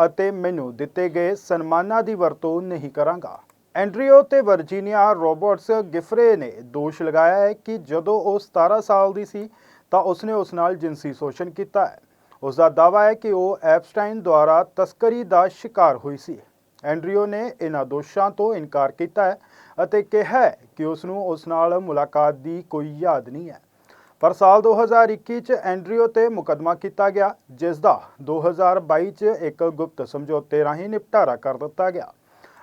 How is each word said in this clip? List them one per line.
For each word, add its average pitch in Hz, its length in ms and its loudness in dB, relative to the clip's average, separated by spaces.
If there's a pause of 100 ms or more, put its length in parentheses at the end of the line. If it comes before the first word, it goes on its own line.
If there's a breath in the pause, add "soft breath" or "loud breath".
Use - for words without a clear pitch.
ਅਤੇ 190 260 0
ਮੈਨੂੰ 175 460 -6
ਦਿੱਤੇ 147 320 -4
ਗਏ 175 260 -2
ਸਨਮਾਨਾਂ 180 680 -2
ਦੀ 214 120 -6
ਵਰਤੋਂ 165 480 -2
ਨਹੀਂ 160 280 -10
ਕਰਾਂਗਾ।" 151 480 -4 (380)
ਐਂਡਰਿਊ 254 460 6
ਤੇ 277 180 2
ਵਰਜੀਨੀਆ 202 720 2
ਰੌਬਰਟਸ 175 580 -2
ਗਿਫਰੇ 214 640 2
ਨੇ 127 160 -8 (100)
ਦੋਸ਼ 147 400 -8
ਲਗਾਇਆ 160 340 2
ਹੈ 202 160 2
ਕਿ 220 260 -10
ਜਦੋਂ 165 420 -2
ਉਹ 202 180 -2
ਸਤਾਰਾਂ 190 420 0
ਸਾਲ 196 320 2
ਦੀ 202 120 -8
ਸੀ 214 240 -14 (420 soft breath)
ਤਾਂ 185 100 4
ਉਸਨੇ 185 320 -4
ਉਸ 196 220 -4
ਨਾਲ 175 220 -2
ਜਿਨਸੀ 151 360 -8
ਸ਼ੋਸ਼ਣ 147 380 -10
ਕੀਤਾ 196 360 -2
ਹੈ। - 120 -12 (440 soft breath)
ਉਸ 135 140 -6
ਦਾ 165 120 6
ਦਾਅਵਾ 175 360 4
ਹੈ 220 100 4
ਕਿ 220 180 -4
ਉਹ 185 300 -2
ਐਪਸਟਾਈਨ 208 580 0
ਦੁਆਰਾ 160 440 4 (120)
ਤਸਕਰੀ 226 480 -2
ਦਾ 180 240 4
ਸ਼ਿਕਾਰ 175 480 0
ਹੋਈ 139 200 -10
ਸੀ। 135 220 -14 (460)
ਐਂਡਰਿਊ 170 420 -2
ਨੇ 208 340 -8
ਇਹਨਾਂ 151 260 -4
ਦੋਸ਼ਾਂ 147 440 -4
ਤੋਂ 214 240 -4
ਇਨਕਾਰ 147 380 -4
ਕੀਤਾ 170 320 -4
ਹੈ 190 140 -2 (440 soft breath)
ਅਤੇ 202 200 -2
ਕਿਹਾ 208 380 -2
ਹੈ - 180 0 (180)
ਕਿ 156 80 -8
ਉਸ 160 200 -6
ਨੂੰ 185 240 -8
ਉਸ 160 200 -8
ਨਾਲ 170 320 0
ਮੁਲਾਕਾਤ 147 540 -2
ਦੀ 165 360 -12
ਕੋਈ 151 280 -8
ਯਾਦ 147 300 -2
ਨਹੀਂ 151 220 -14
ਹੈ। 107 100 -20 (600 soft breath)
ਪਰ 175 120 2
ਸਾਲ 196 300 6
ਦੋ 226 220 4
ਹਜ਼ਾਰ 226 240 4
ਇੱਕੀ 233 320 -8
'ਚ 247 120 -4
ਐਂਡਰਿਊ 190 540 -2
'ਤੇ 226 220 2
ਮੁਕੱਦਮਾ 165 460 -4
ਕੀਤਾ 196 360 -2
ਗਿਆ, 196 240 0 (160)
ਜਿਸ 151 280 -4
ਦਾ 156 240 2 (200 loud breath)
ਦੋ 151 180 -4
ਹਜ਼ਾਰ 180 400 2
ਬਾਈ 160 300 0
'ਚ - 120 -12
ਇੱਕ 170 420 -2
ਗੁਪਤ 156 440 -6
ਸਮਝੌਤੇ 147 560 -4
ਰਾਹੀਂ 156 240 -6
ਨਿਪਟਾਰਾ 208 480 0
ਕਰ 135 200 -6
ਦਿੱਤਾ 151 340 -4
ਗਿਆ। 170 220 -12 (500 soft breath)